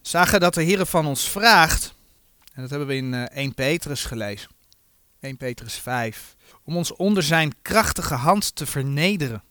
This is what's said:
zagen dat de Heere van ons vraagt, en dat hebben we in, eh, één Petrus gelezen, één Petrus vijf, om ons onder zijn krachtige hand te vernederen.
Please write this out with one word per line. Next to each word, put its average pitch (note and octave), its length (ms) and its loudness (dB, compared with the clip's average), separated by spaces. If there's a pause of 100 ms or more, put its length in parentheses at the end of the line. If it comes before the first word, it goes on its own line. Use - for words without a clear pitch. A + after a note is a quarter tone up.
zagen F3+ 400 4
dat F3 140 4
de E3 100 0
Heere F#3+ 220 2
van D#3 200 0
ons C#3 220 -2
vraagt, G3+ 640 4 (600)
en C3 80 -12
dat C3 80 -10
hebben C#3+ 180 -6
we C#3 80 -2
in, C3 180 -4
eh, B2 80 -4
één C3+ 320 -6
Petrus C#3+ 500 -2
gelezen, G#2 460 -10 (720)
één C3+ 160 -12
Petrus B2 380 -10
vijf, A#2 640 -6 (280)
om D#3+ 120 -6
ons F3 200 -4
onder G3 260 2
zijn D#3 400 2
krachtige - 520 0
hand E3 400 2
te D3+ 120 -8
vernederen. C#3 840 -2